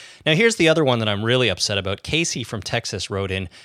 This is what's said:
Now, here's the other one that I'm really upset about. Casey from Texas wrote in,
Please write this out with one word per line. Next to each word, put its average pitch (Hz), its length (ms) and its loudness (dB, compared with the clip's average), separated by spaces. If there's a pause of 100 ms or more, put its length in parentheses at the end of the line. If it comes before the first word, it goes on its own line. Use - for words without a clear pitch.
(260)
Now, 156 80 4
here's 220 220 2
the 165 120 4
other 160 160 4
one 123 140 4
that 110 100 0
I'm 101 160 -2
really 120 240 2
upset 98 300 -2
about. 95 240 -4
Casey 156 400 -2
from 107 200 -8
Texas - 480 -6
wrote 98 200 -2
in, 95 200 -4 (140)